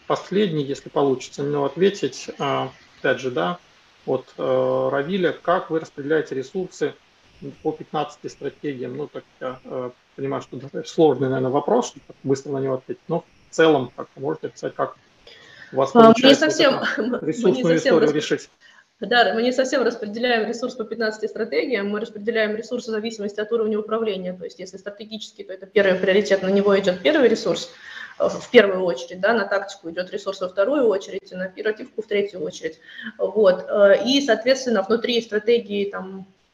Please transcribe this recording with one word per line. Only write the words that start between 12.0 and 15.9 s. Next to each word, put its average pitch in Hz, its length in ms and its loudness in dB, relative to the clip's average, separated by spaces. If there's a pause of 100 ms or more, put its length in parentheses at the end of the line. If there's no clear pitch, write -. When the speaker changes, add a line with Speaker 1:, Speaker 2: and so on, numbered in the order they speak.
Speaker 1:
так - 160 -20
быстро 135 300 -2
на 135 80 -4
него 135 140 -2
ответить, - 340 -10
но 165 160 -4 (260)
в - 40 -20
целом, 151 420 4
как - 180 -12
вы 139 80 -16
можете 147 260 -6
описать, - 260 -10
как - 220 -6 (760)
у 131 40 -8
вас 135 180 0